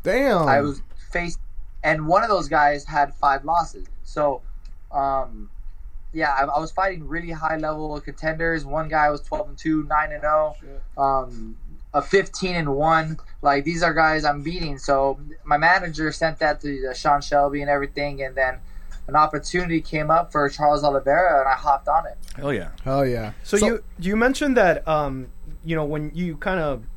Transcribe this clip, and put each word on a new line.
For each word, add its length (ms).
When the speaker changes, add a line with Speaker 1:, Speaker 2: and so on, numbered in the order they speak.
Speaker 1:
Damn. 460
Speaker 2:
I 140
was 180
faced, 260
and 240
one 160
of 60
those 200
guys 380
had 280
five 300
losses. 420
So, 360
um, 600
yeah, 180
I, 120
I 160
was 120
fighting 340
really 260
high 260
level 420
contenders. 640
One 240
guy 220
was 100
twelve 280
and 100
two, 260
nine 280
and 120
oh, 360
Speaker 3:
Shit. 220
Speaker 2:
um, 600
a 80
fifteen 560
and 180
one. 440
Like, 220
these 180
are 100
guys 320
I'm 180
beating. 360
So 400
my 140
manager 540
sent 260
that 240
to, 260
uh, 60
Sean 260
Shelby 400
and 100
everything, 520
and 120
then 240
an 100
opportunity 680
came 280
up 220
for 160
Charles 340
Oliveira, 580
and 80
I 80
hopped 320
on 180
it. 100
Speaker 4:
Hell 180
yeah. 160
Speaker 1:
Hell 200
yeah. 280
Speaker 3:
So 160
Speaker 1:
So 80
Speaker 3:
you, 180
you 180
mentioned 400
that, 320
um, 400
you 140
know, 80
when 300
you 240
kinda 420